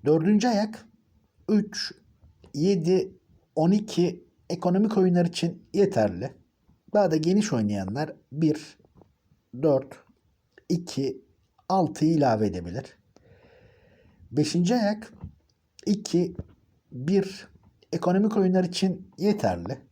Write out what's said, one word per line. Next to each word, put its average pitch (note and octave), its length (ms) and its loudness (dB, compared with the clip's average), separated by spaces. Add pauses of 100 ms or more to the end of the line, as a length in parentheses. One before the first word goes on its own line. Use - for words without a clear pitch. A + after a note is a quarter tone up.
Dördüncü G3 440 4
ayak G#3+ 380 -2 (640)
üç, - 440 -2 (600)
yedi, F3+ 640 0 (360)
on D#3+ 160 2
iki G3+ 540 0 (260)
ekonomik F#3+ 480 0
oyunlar F3 260 4
için - 480 -4
yeterli. A#2 600 0 (640)
Daha G3 160 4
da D#3 60 0
geniş F#3 360 2
oynayanlar G#2 640 -4 (160)
bir, - 460 -2 (840)
dört, C3+ 420 0 (640)
iki, C#3 560 -4 (440)
altıyı E3+ 420 2
ilave B2 360 2
edebilir. F2 520 -8 (1300)
Beşinci F3 440 2
ayak G#3+ 380 -2 (760)
iki, F3+ 500 0 (560)
bir F#3 560 -2 (440)
ekonomik G3 440 0
oyunlar F#3 280 2
için F3+ 540 -4
yeterli. A2+ 600 -2 (140)